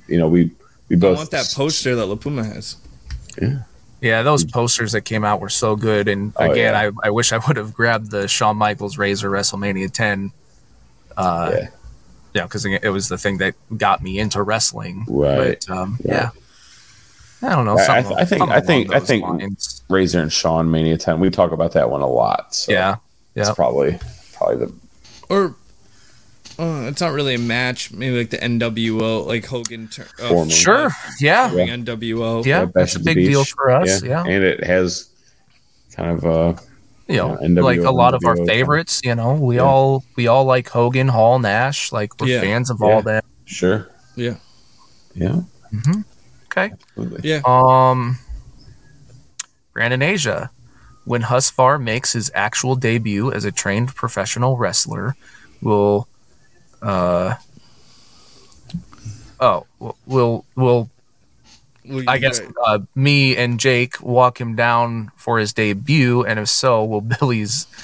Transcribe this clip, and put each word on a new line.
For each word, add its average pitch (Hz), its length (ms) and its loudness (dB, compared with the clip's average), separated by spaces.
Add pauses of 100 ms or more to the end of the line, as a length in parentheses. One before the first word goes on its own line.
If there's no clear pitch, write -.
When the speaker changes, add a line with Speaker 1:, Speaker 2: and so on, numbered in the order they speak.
Speaker 1:
you 85 100 0
know, 80 120 2
we, 85 220 4 (360)
we - 80 0
Speaker 2:
I 85 40 4
Speaker 1:
both 92 180 4
Speaker 2:
want 156 140 -10
that 143 220 -2
poster 139 400 -2
that 117 120 -2
La 98 100 -6
Puma 131 300 -6
has. - 320 -12 (640)
Speaker 1:
Yeah. 131 140 0 (440)
Speaker 3:
Yeah, 113 240 2
those 151 220 2
posters 117 480 -2
that 104 80 -2
came 107 240 -4
out 104 160 0
were 98 80 -8
so 110 260 0
good, 104 320 0
and 104 300 -2
Speaker 1:
Oh, - 120 2
Speaker 3:
again, 113 240 2
Speaker 1:
yeah. 104 160 0 (140)
Speaker 3:
I, 107 40 -2
I - 20 2
wish 113 240 0
I 113 120 0
would 143 120 2
have 107 160 -8
grabbed 113 380 0
the 101 180 -2
Shawn 107 260 0
Michaels 104 420 -2
Razor 101 320 -2
WrestleMania 98 600 -4
ten. 101 400 -2 (840)
Uh, 85 360 0
Speaker 1:
Yeah. - 140 -2 (680)
Speaker 3:
yeah, 87 140 -4
'cause 104 180 -8
it 98 240 -2
was 95 200 -4
the 90 80 -6
thing 98 220 -4
that 95 160 -2 (220)
got 101 240 0
me 95 180 -6
into 104 220 -2
wrestling. 104 680 -4
Speaker 1:
Right. 69 580 0
Speaker 3:
But, 92 100 -8
um, 98 280 -6
Speaker 1:
Right. - 80 -2
Speaker 3:
yeah. 120 160 -2 (1120)
I 247 140 -4
don't 123 100 2
know, 104 120 2
Speaker 1:
I, 98 40 4
I, - 40 4 (180)
Speaker 3:
something, 98 160 -6
Speaker 1:
I 180 40 2
think, 185 160 0
Speaker 3:
something - 160 2
Speaker 1:
I 139 60 4
think, 143 260 2
Speaker 3:
along 90 80 0
Speaker 1:
I 143 40 2
Speaker 3:
those - 100 -2
Speaker 1:
think 107 180 0
Speaker 3:
lines. 95 600 -6
Speaker 1:
Razor 90 320 2
and 78 100 -2
Sean 82 400 0
Mania 80 260 2
ten, 82 220 -2
we 92 100 2
talk 87 220 2
about 80 220 -2
that 65 160 2
one 71 100 -2
a 69 80 0
lot. 58 480 0
So - 160 -4
Speaker 3:
Yeah. 95 240 2 (400)
Speaker 1:
it's 104 140 0
Speaker 3:
Yeah. 107 40 0
Speaker 1:
probably, 69 460 0 (340)
probably - 320 -2
the - 60 -8 (560)
Speaker 2:
Or, 185 280 -2 (1040)
uh, 156 280 -4
it's 143 140 -8
not 170 120 0
really 139 200 -2
a 120 60 -2
match. 120 520 -4
Maybe, 123 240 -4
like, 117 140 -2
the - 120 -6
N 117 180 -2
W 113 440 -2
O, 110 200 -2
like, 107 240 -4
Hogan 117 420 -10
tur-, - 160 -16 (160)
uh, 120 80 -6
Speaker 1:
Foreman. 82 220 2
Speaker 3:
Sure. 220 400 4 (280)
Yeah. 185 320 4
Speaker 1:
Yeah. 175 120 2 (100)
Speaker 2:
N 120 100 -6
W 113 400 -4
O. 113 220 -2
Speaker 3:
Yeah, 143 140 4
Speaker 1:
Yeah, - 60 -
Speaker 3:
that's 180 80 -6
Speaker 1:
Bash 180 220 2
Speaker 3:
a 180 40 -6
Speaker 1:
at 165 60 -4
the 165 100 2
Speaker 3:
big 92 100 4
deal 139 160 4
Speaker 1:
Beach. 135 160 -2
Speaker 3:
for 135 140 2
us, 101 320 2
Speaker 1:
Yeah. 143 220 -2
Speaker 3:
yeah. 92 60 -2
Speaker 1:
And 95 120 4
it 90 200 2
has 90 440 0 (880)
kind 85 160 -4
of, 80 140 -2
uh, 82 360 2 (480)
Speaker 3:
You 151 80 0
know, 87 120 0
Speaker 1:
you - 40 -4
know, - 100 -6
N 85 120 4
W 87 60 6
O, 85 40 4
Speaker 3:
like, 85 240 2
a - 20 4
lot 123 220 4
of 127 100 -2
our 113 100 2
Speaker 1:
N 87 40 -2
W 87 140 0
O. - 40 2
Speaker 3:
favorites, 147 480 0
you 120 120 -2
know, 117 180 0
we 131 240 0
Speaker 1:
Yeah. 123 60 4
Speaker 3:
all, 135 400 4 (120)
we 120 120 0
all 131 180 6
like 127 240 2
Hogan, 123 400 2
Hall, 120 300 4
Nash. 120 520 0
Like, 107 200 -4 (100)
we're 131 60 0
Speaker 2:
Yeah. 123 140 0
Speaker 3:
fans 117 280 0
of 113 100 -4
Speaker 1:
Yeah. 107 80 2
Speaker 3:
all 107 140 4
that. 110 240 -2 (200)
Speaker 1:
Sure. 98 420 -2 (280)
Speaker 2:
Yeah. 120 200 -6 (800)
Speaker 1:
Yeah. 120 260 -2 (320)
Speaker 3:
Mm-hmm. 147 280 0 (540)
Okay. 190 160 -2
Speaker 1:
Absolutely. - 560 -10
Speaker 2:
Yeah. 156 180 -2
Speaker 3:
Um, 127 760 4 (1500)
Grand 117 180 -2
in 127 120 0
Asia, 135 480 -2 (520)
when 120 200 -2
Husfar 131 580 2
makes 117 320 -2
his 113 220 -4
actual 113 400 -2
debut 113 580 0
as 104 100 -4
a 104 80 -4
trained 110 440 -2
professional 120 600 -2
wrestler, 95 600 -2 (460)
will, 104 460 2 (760)
uh, 92 520 0 (2000)
oh, 113 260 0 (140)
w-, 113 160 -12 (100)
will, 123 400 0 (100)
will, 123 340 2 (960)
Speaker 2:
Well, 131 220 -8
Speaker 3:
I 135 80 4
Speaker 2:
you 127 60 -2
Speaker 3:
guess, 127 180 0
Speaker 2:
got 87 120 -12 (140)
Speaker 3:
uh, 107 140 4 (160)
me 135 400 4
and 120 240 0
Jake 123 420 0
walk 123 380 2
him 117 160 -6
down 117 640 0
for 117 220 0
his 107 140 -2
debut, 123 720 2
and 107 160 -2
if 104 100 -4
so, 117 360 2
will 107 160 -2
<laughs> 113 180 -4
Billy's 120 460 -2 (180)